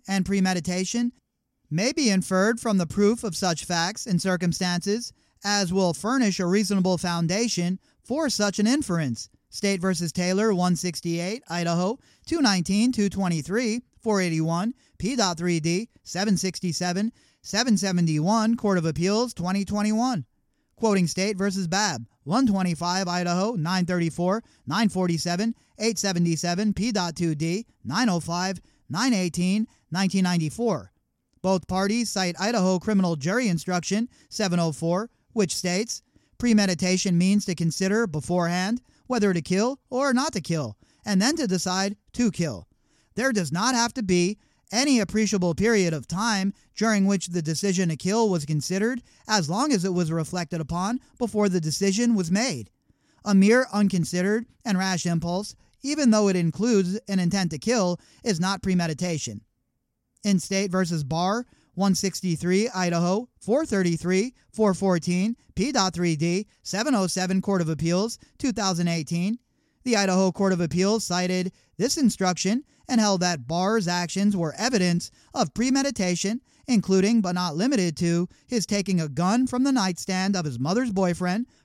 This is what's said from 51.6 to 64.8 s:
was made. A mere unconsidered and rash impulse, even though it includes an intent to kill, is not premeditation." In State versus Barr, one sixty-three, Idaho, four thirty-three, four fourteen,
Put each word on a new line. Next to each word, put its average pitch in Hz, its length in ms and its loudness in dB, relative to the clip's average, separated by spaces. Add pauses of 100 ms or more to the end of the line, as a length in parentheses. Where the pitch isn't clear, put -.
was 175 160 -2
made. 202 380 -2 (560)
A 202 100 2
mere 220 380 6
unconsidered 196 720 0 (180)
and 202 140 0
rash 185 280 -2
impulse, 170 520 -2 (240)
even 277 300 2
though 214 180 4
it 185 80 2
includes 190 600 2 (120)
an 196 100 0
intent 180 320 0
to 156 60 -6
kill, 190 420 0 (240)
is 185 160 0
not 185 240 -2
premeditation." 170 800 -2 (800)
In 202 160 2
State 196 320 -2
versus 170 320 0
Barr, 180 420 -2 (280)
one 190 220 2
sixty-three, 185 720 0
Idaho, 180 580 0 (140)
four 277 240 0
thirty-three, 185 680 0 (200)
four 214 200 2
fourteen, 180 600 0 (200)